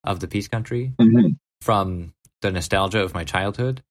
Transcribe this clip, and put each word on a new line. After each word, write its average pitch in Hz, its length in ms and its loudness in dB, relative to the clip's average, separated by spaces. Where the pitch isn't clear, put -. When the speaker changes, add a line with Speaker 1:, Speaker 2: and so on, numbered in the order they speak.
Speaker 1:
of 92 160 -4
the 92 80 -8
Peace 104 180 -6
Country 120 540 -6
Speaker 2:
Mm-hmm. 113 280 8
Speaker 1:
from 95 500 -2
the 98 100 -2
nostalgia 98 500 0
of 87 120 -4
my 85 100 -6
childhood 104 680 -4